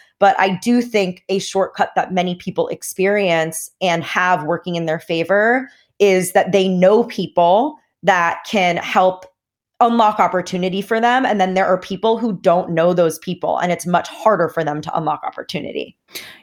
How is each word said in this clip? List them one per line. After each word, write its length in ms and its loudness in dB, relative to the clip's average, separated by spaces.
But 200 6
I 160 2
do 260 0
think 460 -4
a 100 0
shortcut 580 -2
that 180 -2
many 200 0
people 360 -4
experience 1000 -2
and 240 0
have 400 0
working 300 -4
in 100 -4
their 160 -2
favor 680 0
is 360 2
that 180 2
they 160 2
know 380 4
people 720 0
that 420 0
can 300 0
help 500 0
unlock 400 2
opportunity 600 -2
for 180 -2
them. 260 2
And 140 0
then 140 0
there 120 2
are 140 2
people 380 -2
who 160 -2
don't 380 0
know 220 2
those 260 2
people, 400 -4
and 120 -2
it's 140 -6
much 240 -2
harder 400 0
for 120 -4
them 200 -4
to 160 -6
unlock 260 -4
opportunity. 720 -10